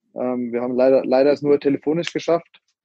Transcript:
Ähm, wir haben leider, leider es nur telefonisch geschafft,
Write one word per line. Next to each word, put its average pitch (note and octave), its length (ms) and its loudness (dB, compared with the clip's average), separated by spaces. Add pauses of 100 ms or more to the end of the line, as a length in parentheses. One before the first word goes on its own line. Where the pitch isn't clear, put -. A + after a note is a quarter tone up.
(140)
Ähm, B2 380 -6
wir A#2+ 100 -4
haben B2+ 140 -4
leider, C3 280 4
leider C3+ 280 2
es C3+ 100 -4
nur C#3+ 160 2
telefonisch D3 540 -2
geschafft, - 480 -4 (240)